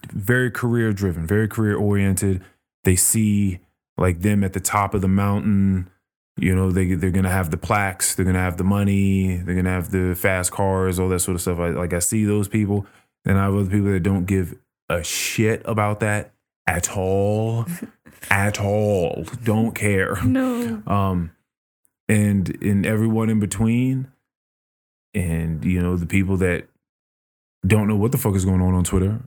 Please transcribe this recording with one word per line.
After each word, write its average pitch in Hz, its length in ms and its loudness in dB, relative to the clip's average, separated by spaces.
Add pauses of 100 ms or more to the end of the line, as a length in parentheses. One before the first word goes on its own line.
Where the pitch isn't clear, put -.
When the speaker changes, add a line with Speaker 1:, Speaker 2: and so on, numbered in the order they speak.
(120)
Speaker 1:
very 120 380 0
career 117 420 0
driven, 90 340 -2
very 104 220 0
career 104 280 0
oriented. 98 680 0 (420)
They 95 120 6
see, 101 640 2 (360)
like, 87 240 2
them 101 240 2
at 92 80 -2
the 95 80 -4
top 101 340 0
of 101 60 0
the 92 80 0
mountain. 98 800 2 (480)
You 92 160 0
know, 92 200 2
they, 92 220 2
they're 90 180 0
gonna 95 180 2
have 90 220 0
the 92 40 -2
plaques, 101 600 -2
they're 92 80 0
gonna 92 160 2
have 90 160 -2
the 90 80 -4
money, 98 720 2
they're 90 180 -4
gonna 92 160 0
have 90 220 -4
the 92 240 0
fast 92 340 0
cars, 95 480 0
all 92 120 0
that 90 100 0
sort 92 160 -2
of 85 40 -4
stuff. 87 200 -2
I, 87 80 0
like, 85 240 -2
I 87 80 -2
see 110 240 0
those 104 240 0
people, 101 380 0 (380)
and 98 140 2
I 98 60 2
have 98 100 0
other 98 160 0
people 101 220 2
that 95 100 2
don't 98 220 0
give 95 320 -2 (320)
a 85 160 -2
shit - 600 -2
about 104 360 -2
that 104 320 -2 (340)
at 87 300 -2
all, 104 680 0 (300)
Speaker 2:
<laughs> - 340 -14
Speaker 1:
at 101 300 0
all. 101 640 0 (200)
Don't 113 320 0
care. 101 480 0
Speaker 2:
No. 240 640 0
Speaker 1:
Um, 95 420 0 (800)
and 101 420 2
in 101 340 0
everyone 110 460 0
in 110 80 2
between, 120 720 0 (1080)
and, 82 500 -2
you 90 160 2
know, 90 160 0
the 85 100 -2
people 98 320 0
that 87 280 0 (1000)
don't 104 220 4
know 107 80 2
what 110 160 2
the 147 60 0
fuck 104 160 0
is 92 100 0
going 92 160 2
on 92 140 2
on 90 100 2
Twitter 98 420 0